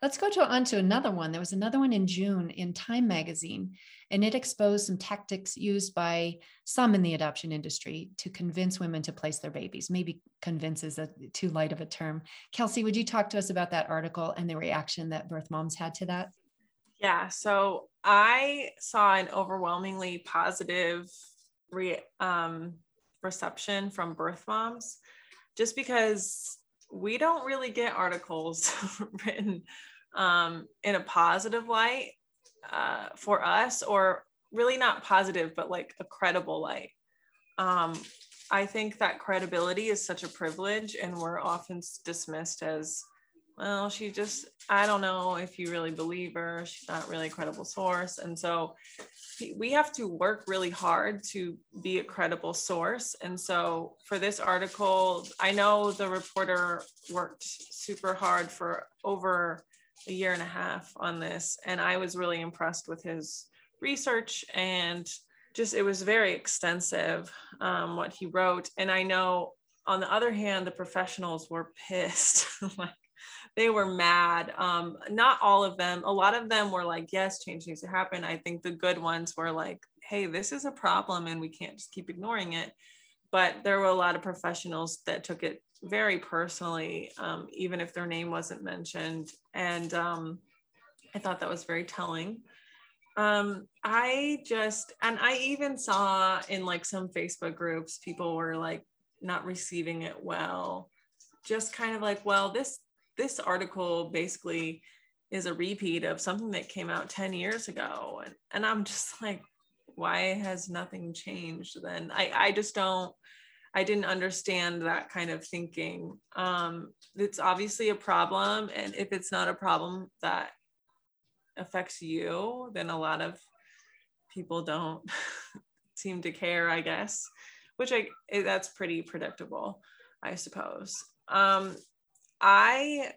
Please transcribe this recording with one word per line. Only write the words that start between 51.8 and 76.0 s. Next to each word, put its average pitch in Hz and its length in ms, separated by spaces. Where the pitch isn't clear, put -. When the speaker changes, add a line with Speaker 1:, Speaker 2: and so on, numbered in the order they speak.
Speaker 2:
be 185 180
a 175 40
credible 170 500
source. 185 680
And 180 180
so 170 560
for 202 140
this 202 200
article, 185 880
I 190 120
know 208 400
the 196 160
reporter 180 760
worked 175 320
super - 720
hard 180 380
for 170 340
over 180 600
a 202 40
year 185 220
and 175 80
a 170 40
half 175 520
on 170 220
this, 170 460
and 180 140
I 180 180
was 180 180
really 175 260
impressed 165 460
with 165 160
his 160 420
research, 254 640
and 175 540
just, 226 200
it 202 100
was 196 180
very 202 320
extensive, 175 960
um, 175 380
what 175 160
he - 120
wrote. 180 520
And 190 120
I 185 140
know, 185 500
on 190 140
the 180 120
other 226 200
hand, 202 340
the 180 60
professionals 180 800
were 165 220
pissed. 180 600
<laughs> 196 160
Like, 180 140
they 226 140
were 208 160
mad. 175 720
Um, 170 400
not 233 320
all 202 220
of 185 140
them. 180 280